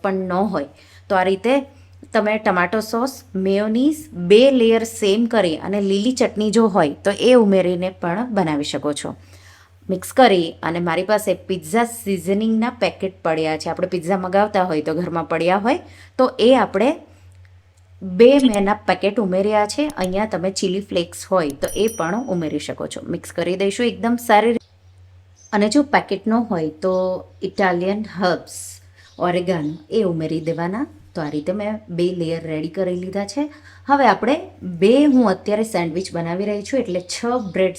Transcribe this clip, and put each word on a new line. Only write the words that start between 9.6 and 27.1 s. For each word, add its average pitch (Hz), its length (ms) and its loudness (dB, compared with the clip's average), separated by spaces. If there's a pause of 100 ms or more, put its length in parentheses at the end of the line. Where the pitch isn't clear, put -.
મિક્સ 185 200 -6 (100)
કરી 196 280 6 (200)
અને 165 200 -4
મારી 175 240 0
પાસે 208 220 0 (160)
પિઝા 180 360 -2 (120)
સિઝનિંગના 208 840 -2
પેકેટ 202 320 -2 (140)
પડ્યા 156 360 -2
છે. 175 80 -8
આપણે 175 220 -4
પિઝા 185 320 -2
મગાવતા 196 460 2
હોય 156 160 -2
તો 160 140 -2
ઘરમાં 165 320 -4
પડ્યા 170 340 2
હોય 311 140 0 (380)
તો 262 60 4 (220)
એ - 20 8 (140)
આપણે 196 260 0 (1300)
બે 240 120 10 (160)
મેં 214 160 2
એના 208 260 0
પેકેટ 196 380 0
ઉમેર્યા 208 480 0
છે. 294 100 0 (160)
અહીંયા 190 320 -2
તમે 185 260 -4
ચીલી 196 320 -2
ફ્લેક્સ 175 400 -4
હોય 160 320 0
તો 180 60 0 (140)
એ 220 40 2 (140)
પણ 202 340 -4
ઉમેરી 147 320 -4
શકો - 260 -8
છો. - 80 -12 (140)
મિક્સ - 240 -10
કરી 175 240 -2
દઈશું 208 300 0
એકદમ 226 340 -2
સારી 214 300 6
રીતે. - 120 -10 (840)
અને 208 200 2
જો 285 200 2
પેકેટ 190 380 -2
ન - 20 2 (160)
હોય 160 340 -4
તો 185 100 0 (540)